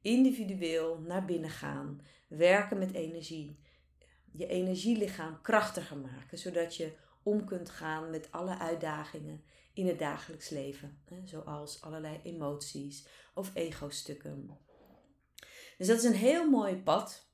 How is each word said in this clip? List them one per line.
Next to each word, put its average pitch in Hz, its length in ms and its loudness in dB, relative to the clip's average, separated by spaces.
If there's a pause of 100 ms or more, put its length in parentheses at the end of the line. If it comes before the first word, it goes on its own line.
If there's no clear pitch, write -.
Individueel 190 960 4
naar 175 260 -2
binnen 165 260 -2
gaan, 143 500 -6 (280)
werken 190 500 6
met 185 140 -2
energie, 160 680 -8 (760)
je 180 140 -6
energielichaam 185 960 0
krachtiger 208 560 2
maken, 135 420 -12
zodat 170 380 -2
je 160 160 -4 (300)
om 208 220 2
kunt 180 260 -6
gaan 160 400 -6
met 160 220 -8
alle 185 260 -4
uitdagingen 156 840 -6 (280)
in 190 140 -2
het 180 120 2
dagelijks - 500 -6
leven, 139 560 -8
hè, 175 200 -16
zoals 151 580 -10
allerlei 156 400 -10
emoties 143 840 -8 (280)
of 190 200 -6
ego-stukken. 147 1040 -8 (1200)
Dus 185 80 0
dat 226 120 8
is 233 60 2
een 233 100 8
heel 294 360 6
mooi 202 260 6
pad - 580 0